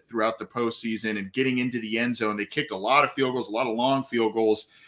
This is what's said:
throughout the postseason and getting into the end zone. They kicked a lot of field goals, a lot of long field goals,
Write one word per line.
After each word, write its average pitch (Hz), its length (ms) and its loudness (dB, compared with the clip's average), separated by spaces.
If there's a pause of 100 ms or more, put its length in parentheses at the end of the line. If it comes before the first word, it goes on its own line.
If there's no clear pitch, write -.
throughout 113 320 0
the 110 80 -8
postseason 110 720 -2
and 98 140 -8
getting 131 280 0
into 123 200 -2
the 110 180 -4
end 120 200 0
zone. 107 180 0
They 101 100 -4
kicked - 260 -6
a 98 60 -4
lot 131 280 4
of 135 80 -2
field 131 220 0
goals, 120 120 -4
a 104 60 -10
lot 127 140 0
of 110 100 -2
long 131 260 2
field 113 300 0
goals, 110 340 2 (200)